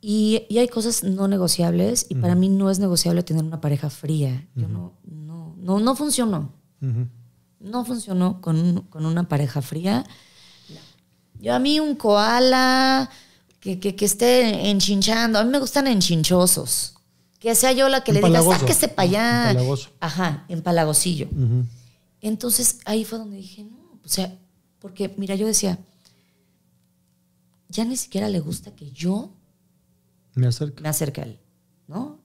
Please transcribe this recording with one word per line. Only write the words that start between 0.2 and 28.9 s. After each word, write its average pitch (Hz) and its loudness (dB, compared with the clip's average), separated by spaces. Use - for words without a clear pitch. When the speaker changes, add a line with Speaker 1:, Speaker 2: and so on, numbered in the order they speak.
Speaker 1:
y 208 2
hay 240 4
cosas 226 -2
no 190 0
negociables 180 2
y 175 -4
para 175 2
Speaker 2:
Ujú. 180 4
Speaker 1:
mí 190 4
no 196 2
es 185 0
negociable 175 2
tener 160 -2
una 160 -8
pareja 147 -2
fría. 147 -4
Yo 120 -2
Speaker 2:
Ujú. 104 -6
Speaker 1:
no, 175 -10
no, 160 -16
no, 185 0
no 247 2
funcionó. 226 -2
Speaker 2:
Ujú. 123 -2
Speaker 1:
No 226 -6
funcionó 185 -2
con 160 0
un, 175 2
con 156 -10
una 165 -2
pareja 143 -2
fría. 180 -4
Yo 208 -4
a 247 2
mí 294 2
un 302 -2
koala 254 4
que, 190 -6
que, 196 -4
que 208 -2
esté 220 2
enchinchando. 208 2
A 214 4
mí 240 2
me 285 2
gustan 269 0
enchinchosos. 180 2
Que 226 -2
sea 254 4
yo 269 4
la 269 2
que - 0
le 156 4
diga, 185 4
Speaker 2:
Empalagoso. 175 4
Speaker 1:
"Sáquese 131 2
pa' - -2
allá". 226 2
Speaker 2:
Empalagoso. 127 0
Speaker 1:
Ajá, 165 -4
empalagosillo. 165 0
Speaker 2:
Ujú. 123 0
Speaker 1:
Entonces 226 -2
ahí 214 -2
fue 226 -10
donde 208 -14
dije, 185 -20
"No", 226 -20
o - -20
sea, 185 -4
porque 196 -10
mira, 196 -4
yo 202 -2
decía, 202 0
"Ya 220 -4
ni 254 -4
siquiera 208 -4
le 190 -2
gusta 170 -10
que 147 -18